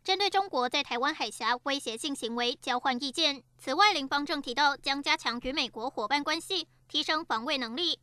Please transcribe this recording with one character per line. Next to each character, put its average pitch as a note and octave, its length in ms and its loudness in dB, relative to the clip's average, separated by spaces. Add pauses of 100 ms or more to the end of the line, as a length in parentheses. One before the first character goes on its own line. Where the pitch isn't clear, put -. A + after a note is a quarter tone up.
针 F#4+ 160 0
对 G4 120 0
中 G4 180 2
国 B3 220 0
在 D4 120 0
台 B3 180 -4
湾 C4 140 2
海 B3+ 160 -4
峡 A#3+ 340 0
威 C#4 140 -2
胁 A3+ 200 -6
性 C#4 180 -4
行 A#3 200 -4
为 A#3+ 260 0
交 B3 180 0
换 C4 240 0
意 C4+ 80 -4
见。 C#4+ 320 0 (140)
此 C4+ 160 -4
外， G4+ 180 8
林 C#4+ 160 0
芳 D4 180 0
正 D4+ 160 -2
提 - 120 -6
到 C#4+ 240 4
将 C#4 260 -2
加 D#4 140 2
强 A#3+ 240 -2
与 B3+ 100 -4
美 C#4 160 0
国 A3 220 -4
伙 - 180 -4
伴 C#4+ 160 2
关 D#4 160 0
系， F4 280 -4 (200)
提 D4 160 0
升 D#4+ 220 0
防 A3+ 180 -2
卫 C#4+ 140 0
能 B3 180 -4
力。 E4 280 0